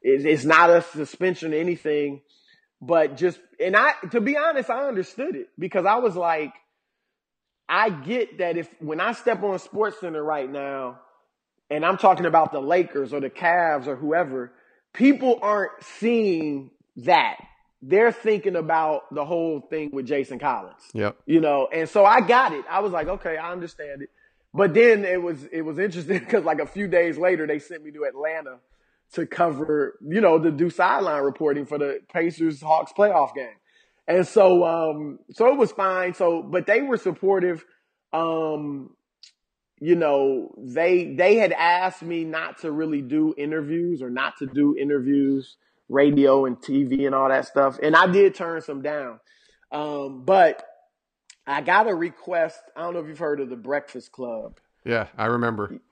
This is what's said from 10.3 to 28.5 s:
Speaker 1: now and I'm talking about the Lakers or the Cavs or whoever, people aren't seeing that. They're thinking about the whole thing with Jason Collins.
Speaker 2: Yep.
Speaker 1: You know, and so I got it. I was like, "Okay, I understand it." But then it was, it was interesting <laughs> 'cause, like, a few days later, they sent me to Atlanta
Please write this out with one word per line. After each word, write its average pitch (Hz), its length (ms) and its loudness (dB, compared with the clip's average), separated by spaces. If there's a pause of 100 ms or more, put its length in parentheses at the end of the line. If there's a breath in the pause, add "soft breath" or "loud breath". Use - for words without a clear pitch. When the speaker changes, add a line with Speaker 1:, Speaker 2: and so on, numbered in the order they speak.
Speaker 1:
now 139 500 -10 (720)
and 151 140 -2
I'm 185 140 2
talking 180 280 4
about 160 260 2
the 147 80 -4
Lakers 143 520 0
or 143 80 -6
the 135 100 -6
Cavs 165 560 0
or 139 100 -6
whoever, 139 560 -4 (400 soft breath)
people 254 480 4
aren't 208 300 -2 (140)
seeing 165 880 -2 (240)
that. 123 400 2 (440)
They're 196 300 4
thinking 208 460 -2
about 156 580 -2
the 147 100 -4
whole 165 360 -4
thing 151 320 -8
with 135 120 -8
Jason 135 360 -4
Collins. 113 420 -6 (120)
Speaker 2:
Yep. 104 220 -4 (100)
Speaker 1:
You 160 140 4
know, 143 320 0
and 160 160 -4
so 202 160 4
I 226 180 8
got 240 300 2
it. 139 160 -10
I 175 120 -2
was 208 100 -2
like, 165 160 -6
"Okay, 175 300 -8
I 170 160 -8
understand 156 500 -14
it." - 80 -18 (420)
But 185 220 2
then 220 300 6
it 180 180 -2
was, 160 220 -6
it 160 180 -8
was 156 160 -8
interesting 180 420 -4
<laughs> - 60 -16
'cause, 202 160 0
like, 156 160 -2
a 151 80 -4
few 202 220 -8
days 170 300 2
later, 175 280 0
they 147 140 -4
sent 156 240 -18
me 151 80 -20
to 151 120 -8
Atlanta 139 540 -8 (540)